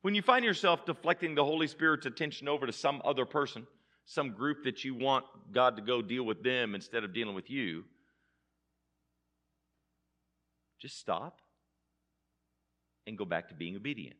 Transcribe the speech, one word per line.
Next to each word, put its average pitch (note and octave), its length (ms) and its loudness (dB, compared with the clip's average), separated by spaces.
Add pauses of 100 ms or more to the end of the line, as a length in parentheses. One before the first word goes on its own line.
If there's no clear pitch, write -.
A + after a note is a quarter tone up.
when G3 100 2
you G#3 80 2
find B3 240 6
yourself F3+ 400 4
deflecting E3+ 480 0
the D3 100 4
Holy D#3 220 2
Spirit's D#3 400 2
attention C#3+ 420 -4
over C#3+ 200 0
to A2+ 40 -2
some C#3 320 0
other C3 220 2
person, C3 400 -2 (400)
some C#3 280 -2
group C#3+ 320 -2
that - 180 -4
you C3 100 -6
want C3 320 2 (260)
God B2 260 4
to G#2+ 40 -10
go A#2+ 220 0
deal B2 200 -2
with A2+ 200 -4
them B2 320 0
instead G#2+ 280 -4
of G2 80 -6
dealing G#2+ 220 -4
with F#2 160 -8
you, G#2 360 -4 (3000)
just - 220 -14
stop G#2 400 -6 (1700)
and A2 100 -12
go G2+ 80 -2
back E2+ 240 -2
to F2 60 -20
being E2+ 200 -8
obedient. G#2 440 -10